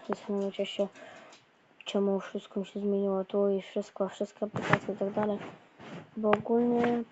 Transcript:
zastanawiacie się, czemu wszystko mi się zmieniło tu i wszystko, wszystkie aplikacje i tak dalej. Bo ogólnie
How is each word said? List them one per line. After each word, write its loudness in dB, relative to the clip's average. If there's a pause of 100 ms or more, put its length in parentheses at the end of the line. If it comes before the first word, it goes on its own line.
zastanawiacie -2
się, -2 (960)
czemu 2
wszystko -6
mi -4
się -8
zmieniło 2
tu 2
i 2
wszystko, -4
wszystkie -4
aplikacje 2
i -4
tak -2
dalej. 0 (800)
Bo 2
ogólnie 4